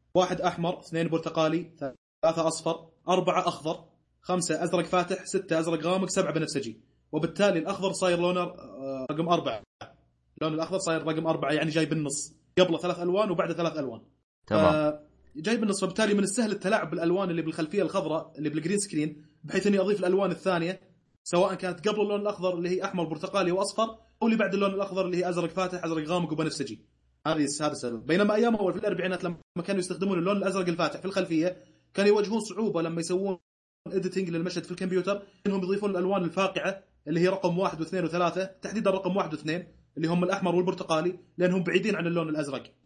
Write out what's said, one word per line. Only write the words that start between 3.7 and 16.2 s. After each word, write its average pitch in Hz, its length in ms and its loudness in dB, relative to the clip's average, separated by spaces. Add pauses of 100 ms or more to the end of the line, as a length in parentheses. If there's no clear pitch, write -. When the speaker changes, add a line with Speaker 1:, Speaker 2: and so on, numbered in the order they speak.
Speaker 1:
خمسة 170 420 0
أزرق 170 220 2
فاتح، 180 400 0
ستة 185 340 0
أزرق 165 240 0
غامق، 185 260 0
سبعة 165 240 0
بنفسجي. 147 480 -4 (300)
وبالتالي 165 480 2
الأخضر 185 320 -2
صاير 175 280 2
لونه، 180 220 0
آه، 135 680 -8
رقم 165 180 -2
أربعة. 139 320 0 (800)
اللون 156 120 -2
الأخضر 165 240 -2
صاير 160 300 0
رقم 160 200 0
أربعة، 151 240 2
يعني 156 180 2
جاي 160 160 2
بالنص، 147 500 -4 (240)
قبله 175 180 6
ثلاث 175 220 -2
ألوان 180 320 2
وبعده 165 220 0
ثلاث 160 240 -2
ألوان. 123 240 -6 (460)
Speaker 2:
تمام. 104 180 4
Speaker 1:
آه، 151 380 2 (320)
جاي 202 220 0
بالنص، 202 260 0
فبالتالي 208 300 2
من 196 100 4